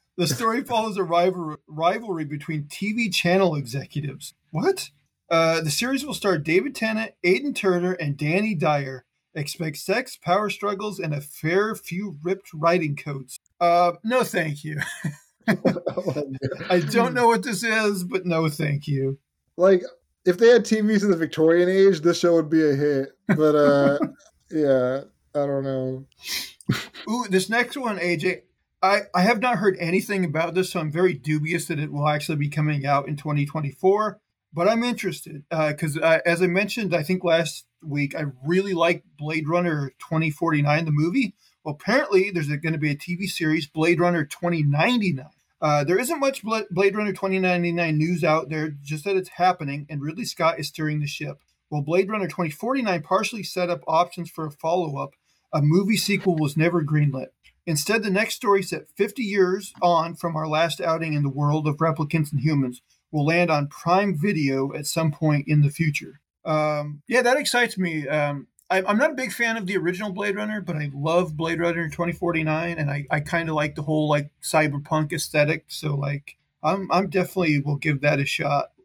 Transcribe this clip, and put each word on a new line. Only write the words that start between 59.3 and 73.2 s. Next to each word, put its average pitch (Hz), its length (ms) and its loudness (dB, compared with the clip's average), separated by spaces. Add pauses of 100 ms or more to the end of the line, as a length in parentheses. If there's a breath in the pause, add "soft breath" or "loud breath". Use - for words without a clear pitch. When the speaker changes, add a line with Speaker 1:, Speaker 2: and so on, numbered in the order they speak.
Speaker 1:
on 170 320 2
from 165 220 -6
our 156 100 -4
last 156 340 0
outing 160 340 -2
in 147 100 2
the 139 40 0
world 147 380 0
of 147 120 -2
replicants 156 520 0
and 139 100 -2
humans, 135 400 0 (300)
will 147 160 0
land 170 240 4
on 147 160 2
Prime 185 500 0
Video 139 560 0
at 143 140 -8
some 165 240 0
point 147 380 0
in 151 140 4
the 143 80 4
future. - 500 -6 (240)
Um, 151 640 -2
yeah, 247 140 4
that 247 160 4
excites 240 380 0
me. 160 300 -2
Um, 143 400 -2 (240)
I, 190 140 2
I'm 208 140 2
not 302 120 4
a 294 40 -8
big 254 180 -6
fan 226 240 -2
of 208 100 -6
the 196 120 -2
original 180 340 -2
Blade 202 240 -4
Runner, 214 240 -6
but 160 160 -6
I 147 180 -4
love 160 420 0
Blade 165 220 -2
Runner 170 320 0
twenty 170 220 -4
forty-nine, 165 640 -2
and 147 100 -2
I, 143 220 -4
I 151 80 0
kinda 160 340 -2